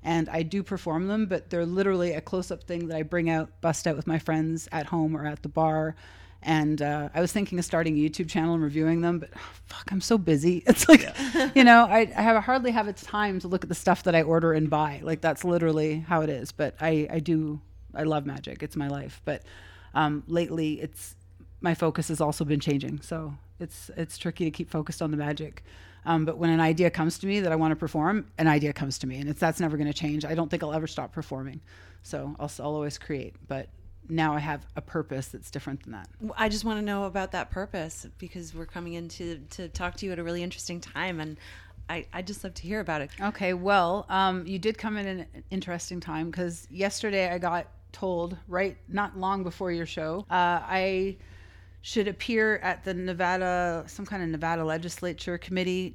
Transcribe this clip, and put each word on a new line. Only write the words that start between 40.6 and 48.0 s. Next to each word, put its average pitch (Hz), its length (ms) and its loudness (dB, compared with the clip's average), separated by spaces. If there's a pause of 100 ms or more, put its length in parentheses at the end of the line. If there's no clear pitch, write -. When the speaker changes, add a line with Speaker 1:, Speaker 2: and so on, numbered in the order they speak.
Speaker 3:
time, 170 420 -6
and 156 180 -8 (500)
I, 165 240 -8
I'd 180 140 -8
just 208 180 -10
love 180 80 -10
to - 120 -14
hear 208 160 -4
about 160 200 -4
it. 139 80 -6 (100)
Speaker 1:
Okay, 196 360 -2
well, 185 560 4
um, 185 360 2
you 190 120 -6
did 214 180 0
come 214 220 -4
in 202 80 -4
an 185 200 -8 (240)
interesting 180 500 -6
time 160 300 -6
'cause 170 400 -6
yesterday 196 600 -2
I 175 80 -2
got 175 300 -2 (240)
told, 175 440 -4 (100)